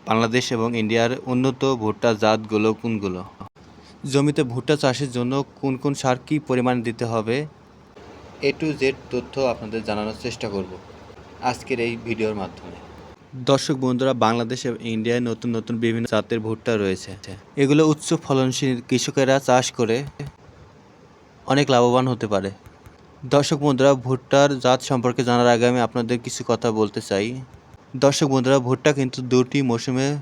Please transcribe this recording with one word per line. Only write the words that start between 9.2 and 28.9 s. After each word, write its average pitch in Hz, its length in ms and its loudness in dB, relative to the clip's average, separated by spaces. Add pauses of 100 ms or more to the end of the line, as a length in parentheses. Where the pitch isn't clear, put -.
আপনাদের 113 440 -4
জানানোর 107 380 -4
চেষ্টা 117 260 -6
করব 92 300 -6 (640)
আজকের - 380 -4
এই 117 240 -2
ভিডিওর 110 300 -4
মাধ্যমে। 90 520 -12 (500)
দর্শক 135 400 0
বন্ধুরা, 131 360 0
বাংলাদেশ 117 540 0
এবং 117 160 -6
ইন্ডিয়ায় 117 380 -2
নতুন 117 360 -4
নতুন 113 220 -4
বিভিন্ন 117 320 0
জাতের 110 300 0
ভুট্টা 110 360 -4
রয়েছে, 98 340 -2 (460)
এগুলো 147 320 4
উচ্চ 156 260 0
ফলনশীল, 131 720 0
কৃষকেরা 135 520 2
চাষ 127 320 2
করে 120 320 0 (1400)
অনেক 135 240 2
লাভবান 123 380 6
হতে 117 180 -2
পারে। 98 240 -2 (760)
দর্শক 143 320 2
বন্ধুরা, 139 360 4
ভুট্টার 131 640 2
জাত 127 220 2
সম্পর্কে 123 420 0
জানার 120 240 4
আগে 120 180 4
আমি 123 140 2
আপনাদের 117 380 -2
কিছু 120 280 -10
কথা 113 260 0
বলতে 110 280 0
চাই। 110 400 -4 (560)
দর্শক 143 320 4
বন্ধুরা, 135 300 4
ভুট্টা 127 340 2